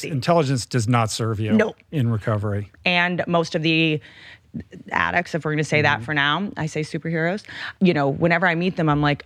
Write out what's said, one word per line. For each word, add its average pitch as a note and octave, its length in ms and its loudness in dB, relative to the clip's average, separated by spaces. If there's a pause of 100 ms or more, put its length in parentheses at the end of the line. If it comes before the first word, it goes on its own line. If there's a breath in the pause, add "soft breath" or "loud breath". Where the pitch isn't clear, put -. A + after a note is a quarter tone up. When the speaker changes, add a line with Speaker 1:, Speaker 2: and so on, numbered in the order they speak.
Speaker 1:
crazy. C#3 80 -10
Speaker 2:
intelligence C#3+ 560 2
does A#2 220 -2
not A#2 240 2
serve A2 300 -4
you G#2+ 100 0
Speaker 1:
Nope. - 240 2 (160)
Speaker 2:
in B2+ 180 0
recovery. G#2 600 -2 (140)
Speaker 1:
And F3 420 0
most E3+ 260 0
of E3 100 -2
the D#3+ 360 2 (920 loud breath)
addicts, F2 420 -2
if D#3+ 120 -4
we're D#3 80 -2
gonna D3+ 100 -2
say D3+ 180 2
that D3 160 2
Speaker 2:
Mm-hmm. A#2 80 -8
Speaker 1:
for D#3 80 -6
now, D3 440 0
I D#3+ 80 -4
say D#3 160 -6
superheroes, E3 640 -4 (360 loud breath)
you F3 140 4
know, C#3 160 2
whenever E3 360 2
I E3+ 100 4
meet F3 200 -2
them, D#3+ 140 2
I'm D3 120 2
like, C#3+ 240 0